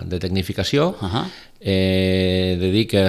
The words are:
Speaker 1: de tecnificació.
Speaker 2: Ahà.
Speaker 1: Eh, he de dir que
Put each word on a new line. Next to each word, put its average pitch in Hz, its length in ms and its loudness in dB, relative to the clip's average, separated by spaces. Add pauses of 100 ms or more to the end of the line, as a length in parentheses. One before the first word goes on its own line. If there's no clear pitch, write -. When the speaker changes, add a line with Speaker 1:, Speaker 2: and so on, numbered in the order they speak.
Speaker 1:
de 87 120 -4
tecnificació. 98 840 -2
Speaker 2:
Ahà. 107 260 -4 (340)
Speaker 1:
Eh, 92 920 2
he - 40 -2
de 92 140 0
dir 110 160 2
que 98 200 4